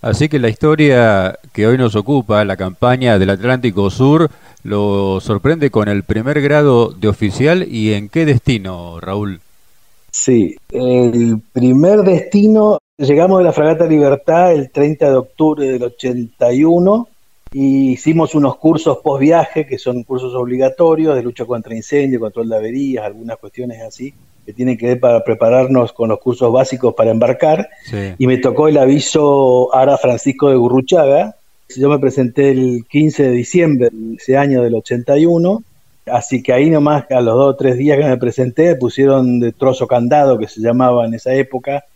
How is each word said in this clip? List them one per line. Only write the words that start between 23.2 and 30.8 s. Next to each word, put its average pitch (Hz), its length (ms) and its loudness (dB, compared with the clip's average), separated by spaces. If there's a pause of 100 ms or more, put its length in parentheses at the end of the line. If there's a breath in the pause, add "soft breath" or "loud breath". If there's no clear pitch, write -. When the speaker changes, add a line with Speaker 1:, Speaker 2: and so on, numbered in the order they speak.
Speaker 2:
cuestiones 113 440 -14
así, 123 320 -16 (320)
que 104 60 -18
tienen 123 260 -4
que 117 80 -4
ver 123 140 0
para 117 240 2
prepararnos 123 680 2
con 113 180 -4
los 104 100 -4
cursos 120 320 -2
básicos 127 420 0
para 113 160 0
embarcar. 127 580 0 (160 loud breath)
Speaker 1:
Sí. 98 340 -10
Speaker 2:
Y 127 100 2
me 127 100 2
tocó 135 300 0
el 151 100 2
aviso 135 960 2
Ara 131 240 2
Francisco 131 500 -2
de 131 80 4
Gurruchaga. 139 760 0 (420)